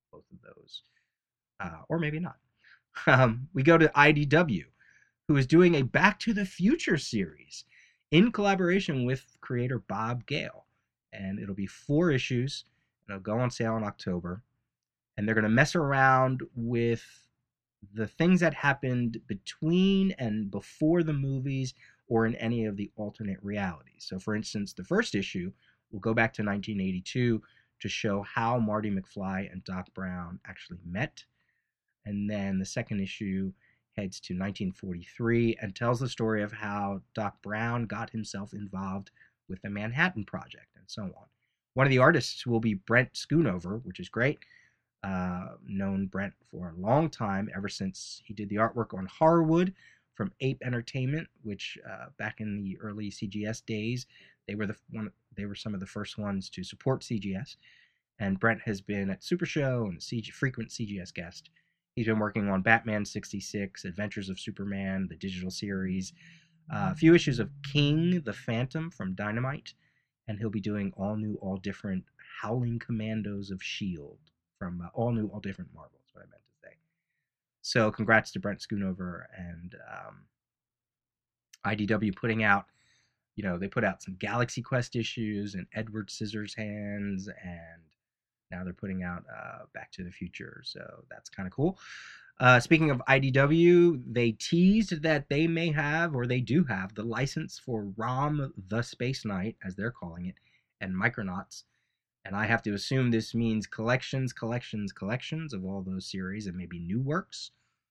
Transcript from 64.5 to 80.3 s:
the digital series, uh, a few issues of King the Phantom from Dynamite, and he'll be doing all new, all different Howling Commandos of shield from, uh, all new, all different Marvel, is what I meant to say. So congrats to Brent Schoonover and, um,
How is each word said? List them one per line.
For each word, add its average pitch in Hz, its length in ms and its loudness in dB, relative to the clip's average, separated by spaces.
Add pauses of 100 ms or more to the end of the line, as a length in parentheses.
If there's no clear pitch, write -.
the 85 60 -14
digital 92 340 -8
series, 95 640 -4 (580)
uh, 101 200 0
a - 20 -4
few 160 200 8
issues 147 240 4
of 107 120 -2 (200)
King 156 540 2
the 110 80 -6
Phantom 127 580 -4
from 95 240 -6
Dynamite, 113 600 -6 (520)
and 104 120 -6
he'll 113 100 -4
be 104 100 -2
doing 101 380 -4
all 101 200 -4
new, 107 260 -4
all 98 160 -4
different 95 440 -6 (380)
Howling 117 380 -2
Commandos 107 720 -4
of 92 120 -8
shield 82 540 -8 (420)
from, 90 220 -8
uh, 85 140 -10
all 120 180 0
new, 110 140 0
all 101 140 -8
different 92 340 -10
Marvel, 76 320 -20
is - 80 -20
what 50 80 -20
I 50 80 -20
meant 50 160 -20
to - 200 -20
say. - 100 -20 (840)
So 110 300 4
congrats 110 400 4
to 98 100 -8
Brent 98 220 -6
Schoonover 92 760 -6
and, 87 380 -14 (120)
um, 50 340 -16 (1400)